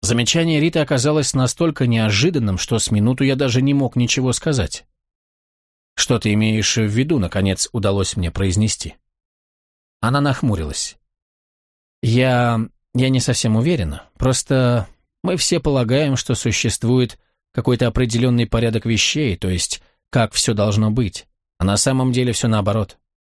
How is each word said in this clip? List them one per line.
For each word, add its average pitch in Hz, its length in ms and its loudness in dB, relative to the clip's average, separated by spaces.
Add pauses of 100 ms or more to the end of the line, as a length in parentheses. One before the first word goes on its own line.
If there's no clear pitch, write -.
Замечание 156 580 0
Риты 160 200 0
оказалось 147 540 0
настолько 135 540 0
неожиданным, 113 720 0
что 113 200 -2
с - 140 -2
минуту 113 320 2
я 135 120 2
даже 127 260 2
не 139 120 2
мог 139 220 0
ничего 127 360 0
сказать. 123 540 -2 (1080)
«Что - 240 0
ты 104 140 0
имеешь 110 440 0
в 113 80 0
виду?» — 131 340 0
наконец 95 540 -2
удалось 98 420 -2
мне 85 160 -2
произнести. 98 640 -2 (1040)
Она 131 220 0
нахмурилась. 107 760 -2 (1040)
Я, 120 600 2 (320)
я 131 160 2
не 131 100 2
совсем 120 360 0
уверена. 110 480 -2 (140)
Просто 127 720 0 (360)
мы 165 140 -2
все - 220 0
полагаем, 135 560 0
что 123 200 -2
существует 120 840 0 (320)
какой-то 123 360 0
определённый 120 580 2
порядок 113 400 0
вещей, 113 500 0
то 92 140 -4
есть - 320 -4 (280)
как 113 240 0
всё - 200 0
должно 107 380 2
быть. 107 360 -4 (300)
А 90 80 -2
на 101 120 2
самом 131 340 0
деле 123 200 0
всё 117 160 -2
наоборот. 104 520 0 (240)